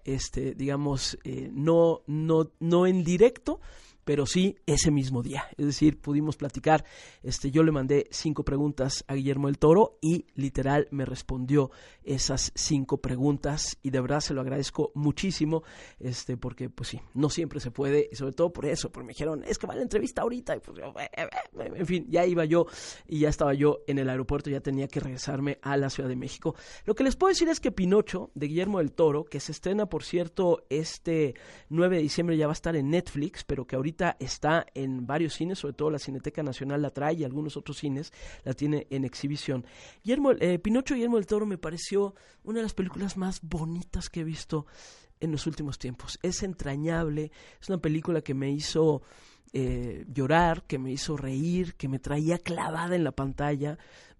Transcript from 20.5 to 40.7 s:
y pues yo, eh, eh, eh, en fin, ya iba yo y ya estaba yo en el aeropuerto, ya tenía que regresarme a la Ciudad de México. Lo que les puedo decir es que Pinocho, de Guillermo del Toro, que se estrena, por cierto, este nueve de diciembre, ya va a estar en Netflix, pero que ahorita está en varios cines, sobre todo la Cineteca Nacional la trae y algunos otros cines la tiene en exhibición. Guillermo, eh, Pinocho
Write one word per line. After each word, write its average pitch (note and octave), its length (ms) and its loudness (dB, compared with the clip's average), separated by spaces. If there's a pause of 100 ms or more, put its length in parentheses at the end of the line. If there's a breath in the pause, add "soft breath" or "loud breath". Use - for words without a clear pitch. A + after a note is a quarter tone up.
y G#2 40 -8
pues - 180 -16
yo, C3+ 200 -12
eh, - 180 -8
eh, D#3+ 120 -4 (320)
eh, - 160 -8
en F#3 100 -4
fin, F3 220 -2
ya E3+ 180 4
iba E3+ 180 2
yo E3 220 4 (400 loud breath)
y D3+ 140 -2
ya D3+ 80 6
estaba D3 260 2
yo C#3+ 320 4
en C#3 120 0
el C3+ 100 0
aeropuerto, C3 420 -2
ya C3+ 100 -2
tenía C3+ 280 -2
que D#3 120 -6
regresarme C#3 640 -4
a C#3 140 0
la C#3 140 2
Ciudad C3+ 180 -4
de B2+ 80 -4
México. C#3+ 400 -6 (280 loud breath)
Lo G#3+ 100 2
que C4 100 2
les C4 100 2
puedo F#4 160 4
decir E4+ 180 4
es D#4+ 120 0
que B3+ 100 0
Pinocho, F#3+ 640 2
de C#3+ 140 -4
Guillermo F#3+ 300 0
del C#3+ 140 2
Toro, D#3 320 4
que C#3+ 140 -10
se D#3 140 -8
estrena, G3+ 340 -2
por D3+ 160 -4
cierto, E3+ 640 0
este D#3 680 0 (340 loud breath)
nueve F3+ 280 4
de D#3+ 60 2
diciembre, E3 340 0
ya D#3 100 2
va D3 60 0
a - 20 -4
estar E3 200 -2
en C#3 160 0
Netflix, D#3 540 -2
pero C3 220 -4
que C3 100 -6
ahorita D3 240 -2 (180)
está D3+ 560 0
en C3 320 -4
varios D3+ 280 -2
cines, F3+ 240 -4
sobre C#3+ 160 -6
todo D3+ 160 -2
la D3 80 -2
Cineteca C#3 440 -8
Nacional C#3+ 400 -4
la C#3 80 -2
trae D3+ 240 -2
y D#3+ 100 -4
algunos C#3+ 320 -6
otros C#3+ 220 -10
cines C#3+ 340 -6 (320 loud breath)
la C3 100 -4
tiene D3 360 -2
en C3+ 140 -2
exhibición. C#3 600 -4 (380 loud breath)
Guillermo, C4+ 300 4
eh, F3 260 2
Pinocho B3 360 0